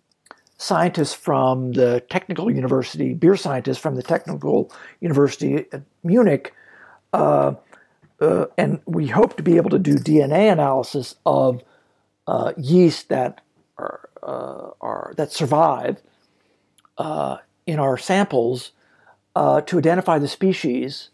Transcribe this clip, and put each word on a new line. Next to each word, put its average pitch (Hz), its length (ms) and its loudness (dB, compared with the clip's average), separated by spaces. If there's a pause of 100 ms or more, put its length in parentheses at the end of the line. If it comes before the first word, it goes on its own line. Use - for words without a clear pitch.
(580)
scientists 170 560 0
from 131 600 0
the 123 360 2
Technical 165 400 -4
University, 131 640 -2
beer 185 220 4
scientists 135 420 -4
from 147 180 -4
the 123 80 -6
Technical 151 680 -2 (300)
University 143 720 0
at 143 100 -12 (220)
Munich, 175 500 2 (580)
uh, 143 420 2 (680)
uh, 165 240 2 (120)
and 175 280 0
we 165 220 -2
hope - 280 2
to 165 80 -8
be 170 140 4
able 170 120 2
to - 100 2
do 147 180 2
D 151 240 4
N 135 100 -2
A 202 180 4
analysis 135 680 -2 (100)
of, 131 360 2 (680)
uh, 120 300 -4
yeast 165 520 4
that 127 320 -4 (360)
are, - 320 -12 (120)
uh, - 480 -12 (100)
are, - 380 -10
that 147 140 -4
survive, 139 680 0 (960)
uh, 151 400 -6 (280)
in 156 140 -4
our 135 180 0
samples, 127 720 -2 (640)
uh, 143 260 2
to 175 160 -4
identify 165 420 2
the 143 80 0
species 139 880 -4